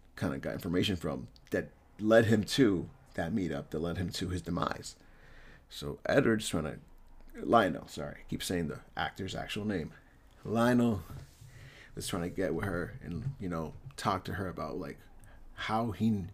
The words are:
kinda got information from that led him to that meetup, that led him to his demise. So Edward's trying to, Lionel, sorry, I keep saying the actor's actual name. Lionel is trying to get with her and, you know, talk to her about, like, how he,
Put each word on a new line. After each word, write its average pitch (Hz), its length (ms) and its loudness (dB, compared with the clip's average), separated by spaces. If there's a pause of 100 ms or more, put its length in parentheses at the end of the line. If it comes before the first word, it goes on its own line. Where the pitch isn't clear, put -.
(160)
kinda 71 220 -2
got 71 160 -4
information 90 420 2
from 69 320 -4 (220)
that - 200 0 (300)
led 110 260 8
him 107 160 6
to 98 480 4 (240)
that 85 180 -2
meetup, 80 380 -2
that 78 80 -4
led 85 180 -2
him 90 140 -2
to - 180 -4
his 90 140 -4
demise. - 540 -4 (720)
So - 360 -8
Edward's 110 440 4
trying 80 160 0
to, 65 140 -6 (600)
Lionel, 95 460 4
sorry, 73 340 -8
I - 80 -20
keep 87 140 -6
saying 87 260 0
the 67 120 -6 (160)
actor's 87 380 -4
actual - 300 -6
name. 95 280 -2 (520)
Lionel 117 580 4 (920)
is - 100 -8
trying 90 160 -2
to 87 60 -2
get 90 260 -2
with 80 100 -2
her 87 380 -4
and, 113 380 -6
you 98 80 -6
know, 80 260 -4 (220)
talk 98 280 0
to 90 100 -4
her 92 140 -4
about, 78 300 -6
like, 71 200 -8 (560)
how 113 360 -2
he, 101 440 2